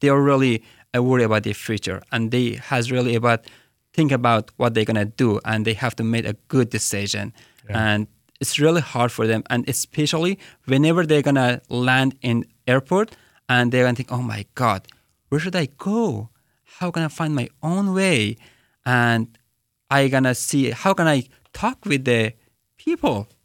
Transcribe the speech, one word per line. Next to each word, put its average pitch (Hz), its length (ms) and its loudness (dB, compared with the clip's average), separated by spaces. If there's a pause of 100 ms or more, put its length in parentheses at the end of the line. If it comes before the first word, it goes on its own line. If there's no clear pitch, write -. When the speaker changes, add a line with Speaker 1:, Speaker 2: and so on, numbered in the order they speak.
Speaker 1:
they 143 80 2
are 139 120 4
really, 135 420 2 (340)
uh, 123 60 2
worried 127 220 2
about 110 180 2
their 104 120 -6
future, 98 480 -6 (100)
and 113 180 -2
they 123 240 0 (160)
has 120 200 -2
really 123 240 0
about 117 300 0 (480)
think 156 180 2
about 120 460 2
what 120 180 0
they're 113 100 0
gonna 107 200 0
do, 110 400 0
and 110 200 -2
they 113 100 -2
have 117 220 -4
to 117 80 -6
make 113 220 -2
a 104 80 -4 (140)
good 123 220 0
decision. 104 640 -6 (360)
Speaker 2:
Yeah. 107 100 -4 (140)
Speaker 1:
And 104 140 0 (340)
it's - 180 -4
really 160 220 4
hard 120 320 -2
for 113 140 -2
them, 110 240 0
and 120 180 -2
especially 160 680 -2 (260)
whenever 156 420 2
they're 151 160 2
gonna 131 460 0
land 127 520 0
in 117 240 -2 (220)
airport, 135 480 0 (340)
and 123 220 2
they're 127 140 2
gonna 123 120 2
think, 127 140 -10
"Oh 123 120 -4
my 107 240 -8 (100)
God, 107 320 -2 (400)
where 143 120 -2
should 180 140 -6
I 170 140 -2 (100)
go? 196 520 -4 (500)
How 180 100 -4
can 165 140 -4
I 156 40 -4
find 151 280 -4
my 120 120 -4 (140)
own 185 320 -2
way? 143 420 0 (480)
And 117 440 2 (600)
I 139 180 4
gonna 131 260 2
see, 135 360 0
how 190 220 -2
can 180 140 0
I 139 220 2 (240)
talk 247 340 -6
with 139 180 -2
the 113 280 2 (440)
people?" 175 520 -2 (160)